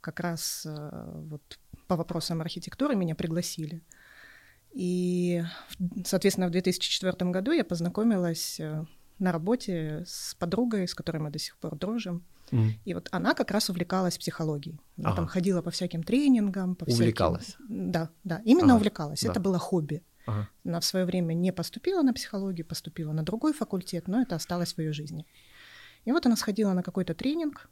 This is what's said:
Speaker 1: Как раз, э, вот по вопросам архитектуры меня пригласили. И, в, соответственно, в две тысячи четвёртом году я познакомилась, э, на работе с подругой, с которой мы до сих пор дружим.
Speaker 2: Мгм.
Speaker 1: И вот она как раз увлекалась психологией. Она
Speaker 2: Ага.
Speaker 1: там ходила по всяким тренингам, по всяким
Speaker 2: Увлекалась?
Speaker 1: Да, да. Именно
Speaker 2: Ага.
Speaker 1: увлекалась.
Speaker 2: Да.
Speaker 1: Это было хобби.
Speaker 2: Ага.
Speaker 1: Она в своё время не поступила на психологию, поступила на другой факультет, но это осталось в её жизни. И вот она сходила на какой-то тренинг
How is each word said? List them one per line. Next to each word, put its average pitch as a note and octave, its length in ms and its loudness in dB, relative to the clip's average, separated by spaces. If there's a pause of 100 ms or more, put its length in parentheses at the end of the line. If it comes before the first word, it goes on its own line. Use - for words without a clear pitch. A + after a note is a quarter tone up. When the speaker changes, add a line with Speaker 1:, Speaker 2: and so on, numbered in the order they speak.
Speaker 1:
Как - 200 -10
раз, E3+ 460 -6
э, D3+ 460 -10 (180)
вот - 280 -14 (280)
по F#3 100 2
вопросам E3 440 -2
архитектуры G#3+ 560 -2
меня E3+ 180 0
пригласили. E3 680 -4 (920)
И, F3+ 680 0 (260)
в, F3+ 380 -6
соответственно, F#3+ 420 2
в - 20 0
две F3 100 2
тысячи F3+ 300 0
четвёртом F3+ 420 0
году G3 200 0
я E4 120 2
познакомилась, F3 960 0
э, D#3 240 -4 (340)
на F#3 140 2
работе E3 760 -2
с - 320 -10
подругой, G3 480 0
с - 80 -6
которой D#3+ 240 -4
мы D3+ 120 -2
до D3 80 -8
сих - 200 -8
пор D#3 180 -8
дружим. F3+ 460 -4 (300)
Speaker 2:
Мгм. A2 200 4 (140)
Speaker 1:
И F#2 80 -4
вот F2+ 180 -8
она F#3 220 2
как - 160 0
раз G#3 200 0
увлекалась F3 480 0
психологией. D#3 640 -4 (160)
Она - 120 -2
Speaker 2:
Ага. G#2+ 80 2
Speaker 1:
там E3 100 0
ходила F#3 360 0
по E3+ 80 -4
всяким E3+ 320 -4
тренингам, G#3 720 4
по E3+ 120 -10
всяким A#2 160 4
Speaker 2:
Увлекалась? F#2 540 2 (120)
Speaker 1:
Да, F3+ 400 -2 (160)
да. E3 220 -4
Именно D#4 260 8
Speaker 2:
Ага. A#3+ 40 10
Speaker 1:
увлекалась. E3+ 460 0
Speaker 2:
Да. - 80 2
Speaker 1:
Это - 100 2
было F#3 180 2
хобби. D#3 440 0 (240)
Speaker 2:
Ага. G#2 220 -2 (160)
Speaker 1:
Она E3+ 140 -2
в E3 60 -4
своё F#3 200 2
время F3 300 0
не F3 180 2
поступила D#4+ 500 -2
на C4 100 6
психологию, F#3+ 540 -4
поступила D#3 460 -6
на D#3 100 0
другой A3+ 300 0
факультет, F#3 560 -4
но A3+ 140 2
это F3+ 140 0
осталось F3 380 -2
в - 60 -6
её D#3 120 -2
жизни. D3+ 320 -8 (840)
И A3+ 60 2
вот E4 140 4
она A#3 100 6
сходила G3+ 360 2
на F3+ 100 2
какой-то F3+ 320 -2
тренинг D4+ 580 -2